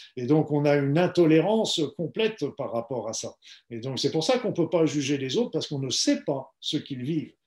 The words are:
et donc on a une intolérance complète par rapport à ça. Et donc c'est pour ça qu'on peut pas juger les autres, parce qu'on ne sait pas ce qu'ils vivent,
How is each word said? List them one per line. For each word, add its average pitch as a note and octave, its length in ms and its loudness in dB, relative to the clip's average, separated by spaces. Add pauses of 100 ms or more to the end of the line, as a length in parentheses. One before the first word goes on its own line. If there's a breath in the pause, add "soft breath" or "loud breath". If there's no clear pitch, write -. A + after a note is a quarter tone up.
(160 loud breath)
et B2 100 -6
donc D3+ 260 4
on D3 140 2
a D3 120 6
une C#3 200 2
intolérance F3 840 4 (140)
complète G3+ 500 -2 (120)
par A2+ 140 -6
rapport A#2 380 -4
à G#2+ 40 -8
ça. G#2+ 220 -8 (340 loud breath)
Et A#2 100 -10
donc B2+ 200 -6
c'est C#3 120 0
pour D#3+ 120 0
ça B3 160 2
qu'on G#3 140 -4
peut E3 160 0
pas E3 160 4
juger C#3+ 320 0
les C3 200 -2
autres, B3 140 0
parce - 160 -4
qu'on C#3+ 120 -6
ne C3 100 -4
sait C#4+ 340 0
pas C#3 360 -6
ce - 180 -4
qu'ils B2+ 260 -6
vivent, D3 320 -4 (120)